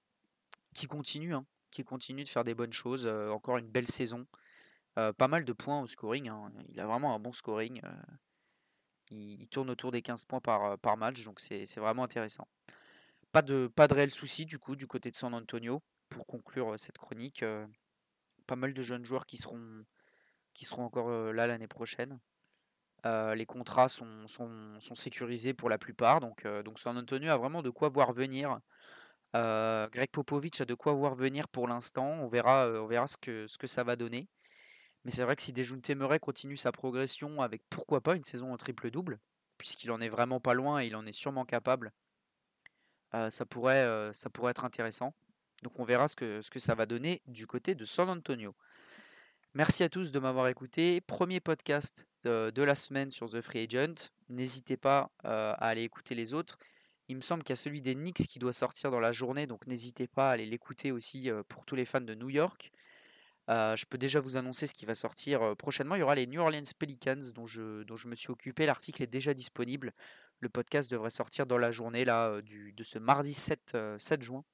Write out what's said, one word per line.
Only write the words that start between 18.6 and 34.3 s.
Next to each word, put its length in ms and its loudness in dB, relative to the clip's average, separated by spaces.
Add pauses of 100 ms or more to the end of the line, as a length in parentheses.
de 80 -4
jeunes 220 -6
joueurs 220 -4
qui 120 -12
seront, 460 -10 (680)
qui 120 -14
seront 200 -6
encore, 240 -2
euh, 240 -2
là 140 2
l'année 220 -4
prochaine. 500 -8 (880)
Euh, 280 2
les 120 -2
contrats 420 4
sont, 380 -8
sont, 540 -12
sont 140 -12
sécurisés 600 -4
pour 140 -2
la 100 4
plupart, 420 6
donc, 240 -10
euh, 180 -2
donc 180 -10
San 180 -4
Antonio 320 -2
a 60 6
vraiment 260 -2
de 80 -2
quoi 180 2
voir 240 6
venir. 460 -2 (760)
Euh, 540 2
Greg 200 0
Popovich 500 -2
a 40 0
de 100 -2
quoi 200 2
voir 200 2
venir 340 0
pour 200 -2
l'instant. 400 -2
On 180 -2
verra, 400 8
euh, 140 0
on 60 -4
verra 200 2
ce 100 0
que, 300 -8
ce 120 -10
que 80 -6
ça 180 0
va 100 2
donner. 320 -4 (760)